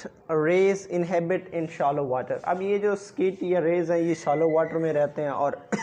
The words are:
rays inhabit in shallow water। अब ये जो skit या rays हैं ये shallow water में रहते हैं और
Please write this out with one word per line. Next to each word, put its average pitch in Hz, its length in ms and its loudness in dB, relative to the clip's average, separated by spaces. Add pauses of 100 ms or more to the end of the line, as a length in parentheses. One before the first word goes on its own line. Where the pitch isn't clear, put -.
(320)
rays 185 600 2
inhabit 175 640 -2
in 165 260 -4
shallow 143 300 0
water। 127 320 -2
अब 180 180 -2
ये 202 180 0
जो 202 160 2
skit 190 480 -2
या 180 160 2
rays 170 320 2
हैं 170 80 2
ये 165 160 2
shallow 160 340 2
water 160 280 2
में 160 160 0
रहते 147 280 0
हैं 143 100 -2
और 143 380 -4 (140)